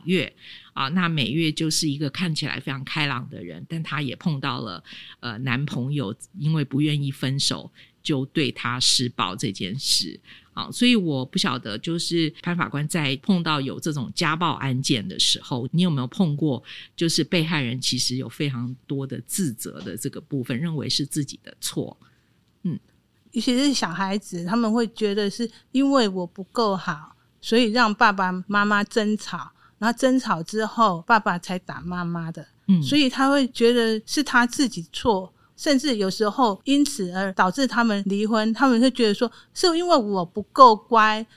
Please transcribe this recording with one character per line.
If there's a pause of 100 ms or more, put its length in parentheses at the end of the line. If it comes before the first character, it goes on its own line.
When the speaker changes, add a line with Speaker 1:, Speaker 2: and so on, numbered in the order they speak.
Speaker 1:
月 (400)
啊。
那
美
月
就
是
一
个
看
起
来
非
常
开
朗
的
人，
但
她
也
碰
到
了， (360)
呃，
男
朋
友 (240)
因
为
不
愿
意
分
手 (320)
就
对
她
施
暴
这
件
事。 (340)
好，
所
以
我
不
晓
得，
就
是
潘
法
官
在
碰
到
有
这
种
家
暴
案
件
的
时
候，
你
有
没
有
碰
过， (320)
就
是
被
害
人
其
实
有
非
常 (120)
多
的
自
责
的
这
个
部
分，
认
为
是
自
己
的
错？ (640)
嗯。 (540)
Speaker 2:
尤
其
是
小
孩
子，
他
们
会
觉
得
是 (200)
因
为
我
不
够
好， (240)
所
以
让
爸
爸 (140)
妈
妈
争
吵， (260)
然
后
争
吵
之
后
爸
爸
才
打
妈
妈
的。 (200)
Speaker 1:
嗯。
Speaker 2:
所
以
他
会
觉
得
是
他
自
己
错， (240)
甚
至
有
时
候
因
此
而
导
致
他
们
离
婚，
他
们
会
觉
得
说 (220)
是 (100)
因
为
我
不
够
乖， (100)